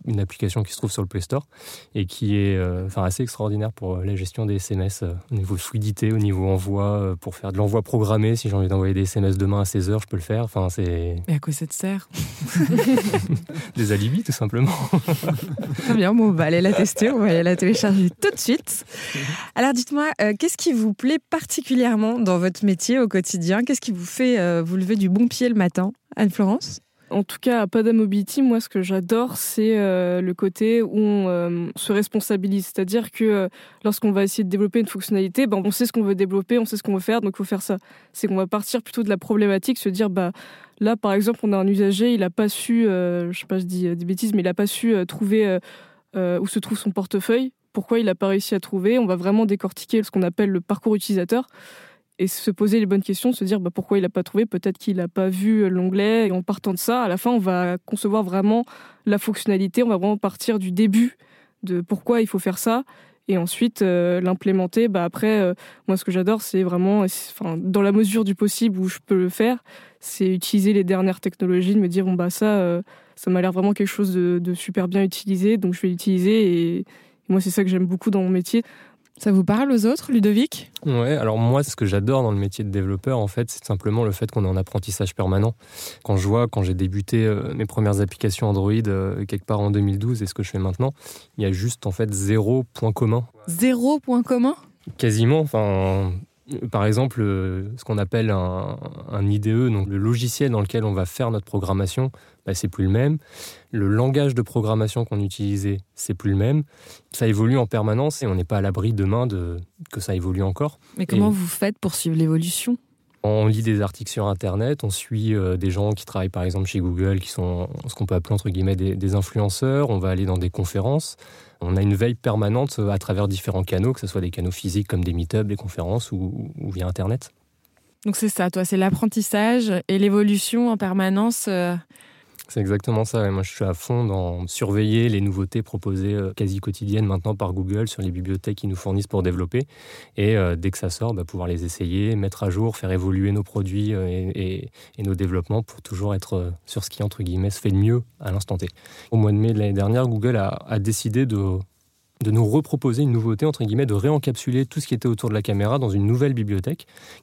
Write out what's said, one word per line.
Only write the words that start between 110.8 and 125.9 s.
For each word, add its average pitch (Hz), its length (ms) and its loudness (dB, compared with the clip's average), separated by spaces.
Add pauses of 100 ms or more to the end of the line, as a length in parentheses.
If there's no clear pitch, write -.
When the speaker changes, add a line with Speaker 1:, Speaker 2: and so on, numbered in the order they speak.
Speaker 2:
Mais 190 80 -4
comment 202 240 4
Speaker 1:
Et 214 40 2
Speaker 2:
vous 185 140 -2
faites 196 320 -4
pour 185 160 -4
suivre 160 220 -2
l'évolution ? 165 600 0 (460)
Speaker 1:
On 107 220 4
lit 107 160 4
des 110 200 2
articles 101 280 -6
sur 104 160 -4
Internet, 104 580 -2
on 107 60 0
suit, 110 460 -2
euh, 92 200 0
des 92 140 -2
gens 101 220 0
qui - 140 -6
travaillent 95 240 -4
par 90 120 -6
exemple 92 240 -2
chez 95 140 -2
Google, 92 400 0
qui 92 100 -10
sont 90 400 -4 (160)
ce 131 80 -10
qu'on - 140 -4
peut - 80 0
appeler - 180 -2
entre 101 160 -2
guillemets 95 260 0
des, 95 200 -2
des 95 180 0
influenceurs, 117 800 0
on 101 80 0
va 92 100 0
aller 92 160 0
dans 92 140 0
des 87 100 0
conférences. 107 680 -2 (460)
On 87 140 0
a 98 60 2
une 101 100 4
veille 113 220 0
permanente, 110 640 0
euh, 101 100 0
à 101 80 0
travers 101 300 -2
différents 92 360 -2
canaux, 98 300 0
que - 60 -12
ce - 80 -8
soit 95 140 -4
des 87 100 -2
canaux 90 180 -4
physiques 95 380 -2
comme 90 160 0
des 87 100 -2
meet-ups, 87 320 -2
des 101 100 -4
conférences 95 560 -6